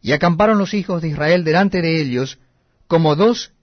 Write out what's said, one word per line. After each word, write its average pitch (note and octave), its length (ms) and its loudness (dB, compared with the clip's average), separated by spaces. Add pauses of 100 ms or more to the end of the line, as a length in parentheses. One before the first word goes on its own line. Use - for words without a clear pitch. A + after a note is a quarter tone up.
Y - 100 -4
acamparon F3+ 460 2
los G3 160 -2
hijos F3 280 -4
de E3 60 -4
Israel D#3 360 0
delante F3+ 380 0
de D#3+ 180 0
ellos, C3 380 -4 (480)
como D#3+ 300 2
dos A3+ 360 0 (100)